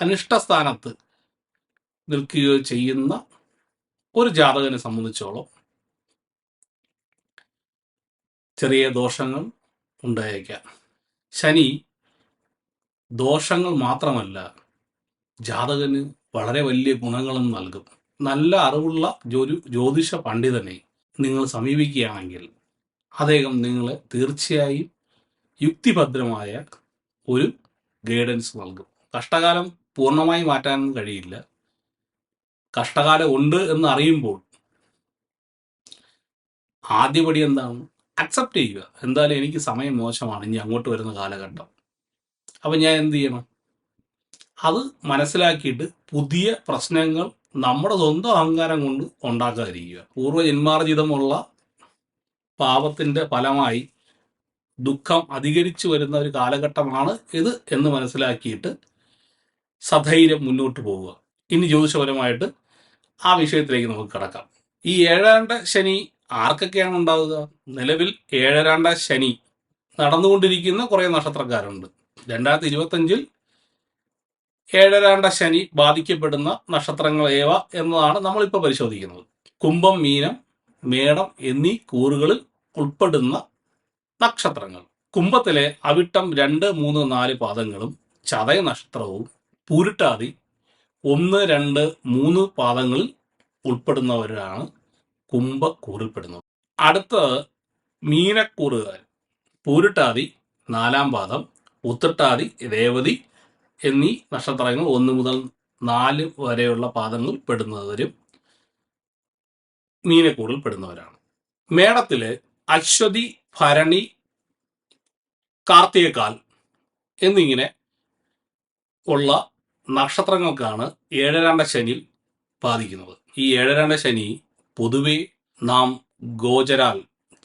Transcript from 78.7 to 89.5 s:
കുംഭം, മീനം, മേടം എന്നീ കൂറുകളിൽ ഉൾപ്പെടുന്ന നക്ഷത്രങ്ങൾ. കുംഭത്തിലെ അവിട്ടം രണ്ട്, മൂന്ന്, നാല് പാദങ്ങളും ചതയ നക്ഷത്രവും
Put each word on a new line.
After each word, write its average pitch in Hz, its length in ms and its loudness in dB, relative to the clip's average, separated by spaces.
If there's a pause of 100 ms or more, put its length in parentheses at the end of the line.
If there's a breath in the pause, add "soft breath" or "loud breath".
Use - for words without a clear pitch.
കുംഭം, 175 400 4
മീനം, 143 320 0 (560)
മേടം 147 360 2 (220)
എന്നീ 151 240 0 (160)
കൂറുകളിൽ 143 500 0 (400)
ഉൾപ്പെടുന്ന 147 560 0 (880)
നക്ഷത്രങ്ങൾ. - 600 -4 (320)
കുംഭത്തിലെ 180 500 2 (240)
അവിട്ടം 180 380 2 (120)
രണ്ട്, 151 260 2 (140)
മൂന്ന്, 147 220 0 (120)
നാല് 123 280 -2
പാദങ്ങളും 107 500 -6 (400)
ചതയ 131 380 0
നക്ഷത്രവും 110 560 -10 (420)